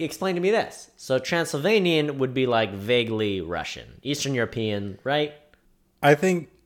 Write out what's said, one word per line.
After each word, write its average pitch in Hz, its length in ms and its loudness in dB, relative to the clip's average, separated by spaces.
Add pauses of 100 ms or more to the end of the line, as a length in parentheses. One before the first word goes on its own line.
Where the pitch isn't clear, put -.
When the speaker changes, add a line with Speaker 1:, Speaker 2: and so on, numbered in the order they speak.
Speaker 1:
explain 180 340 -4
to 175 40 -2
me 190 120 2
this. - 440 -2
So - 220 -2
Transylvanian 160 1000 0
would 131 160 0
be, 131 120 2
like, 113 260 2
vaguely 107 680 0
Russian. - 600 -8
Eastern 139 320 -4
European, 107 680 -2
right? 147 320 -2 (680)
Speaker 2:
I 143 120 8
think, 180 360 0 (160)